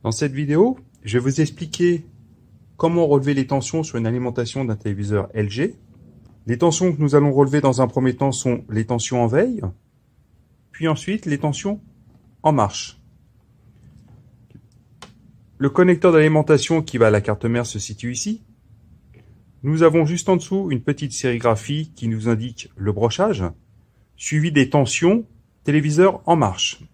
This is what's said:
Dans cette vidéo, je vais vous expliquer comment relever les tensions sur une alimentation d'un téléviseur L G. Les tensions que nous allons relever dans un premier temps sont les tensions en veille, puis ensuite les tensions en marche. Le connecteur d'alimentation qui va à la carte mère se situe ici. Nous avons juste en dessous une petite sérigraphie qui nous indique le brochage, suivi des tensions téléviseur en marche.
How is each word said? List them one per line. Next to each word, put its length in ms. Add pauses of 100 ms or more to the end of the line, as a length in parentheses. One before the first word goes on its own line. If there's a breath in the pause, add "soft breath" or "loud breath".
Dans 60
cette 220
vidéo, 440 (240)
je 160
vais 60
vous 160
expliquer 680 (680)
comment 320
relever 260
les 140
tensions 340
sur 160
une 80
alimentation 580
d'un 120
téléviseur 580
L 160
G. 240 (720)
Les 120
tensions 360
que 80
nous 140
allons 160
relever 280
dans 220
un 60
premier 260
temps 160
sont 400
les 160
tensions 340
en 60
veille, 360 (1080)
puis 160
ensuite 400
les 120
tensions 420 (640)
en 80
marche. 480 (2500)
Le 120
connecteur 420
d'alimentation 720
qui 160
va 100
à 20
la 100
carte 240
mère 220
se 140
situe 320
ici. 320 (1200 soft breath)
Nous 180
avons 240
juste 220
en 80
dessous 340
une 120
petite 320
sérigraphie 840
qui 100
nous 220
indique 480
le 160
brochage, 500 (720)
suivi 380
des 180
tensions 560 (380)
téléviseur 640
en 80
marche. 440 (140)